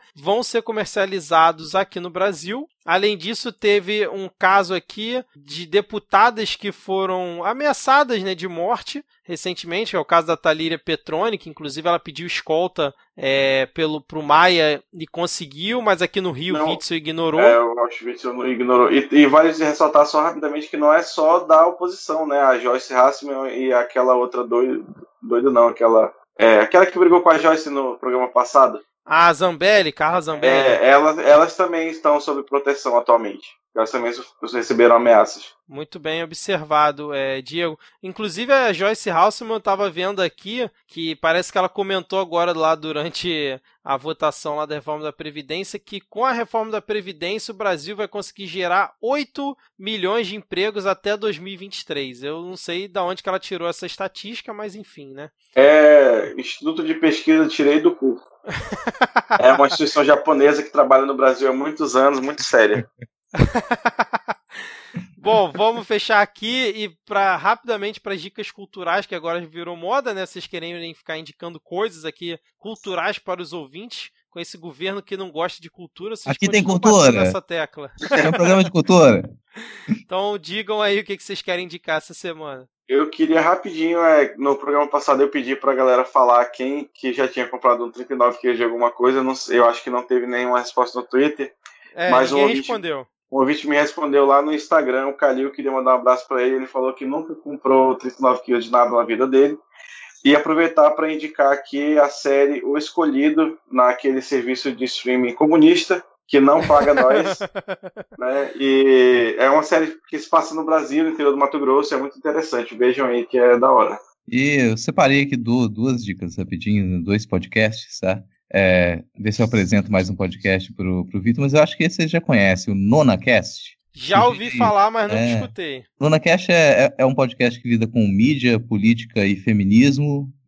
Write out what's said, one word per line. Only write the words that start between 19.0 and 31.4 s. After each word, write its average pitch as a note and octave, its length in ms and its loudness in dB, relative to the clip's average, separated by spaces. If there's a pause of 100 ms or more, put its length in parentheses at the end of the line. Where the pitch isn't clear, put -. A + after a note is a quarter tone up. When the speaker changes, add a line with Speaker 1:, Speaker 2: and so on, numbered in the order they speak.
Speaker 2:
e D3 160 6
vale D#3 240 6
ressaltar D3+ 540 2
só D3+ 160 0
rapidamente D3+ 460 -4
que - 80 -12
não D3 160 2
é E3 100 4
só D#3+ 380 2
da E3 280 6
oposição, F3 600 -6
né? C#3+ 140 0
A C3 160 4
Joyce B2 360 -2
Hasselman C3+ 600 2
e C3 160 -2
aquela B2+ 440 2
outra B2 280 -2
doida, A#2+ 400 -2 (380)
doida A#2+ 300 0
não, A#2 160 6
aquela, A2+ 440 2 (260)
é, A2+ 220 6
aquela F3+ 260 4
que F#3 140 -2
brigou F3 220 6
com F3 80 4
a D#3+ 80 6
Joyce D#3 320 0
no C3+ 300 -6
programa B2+ 280 -2
passado. B2 540 2 (240)
Speaker 1:
A E3+ 280 4
Zambelli, F3 580 0
Carla E3 300 -2
Zambelli. C3+ 460 0
Speaker 2:
É, B2 220 4
elas, D3+ 300 4
elas D3+ 360 6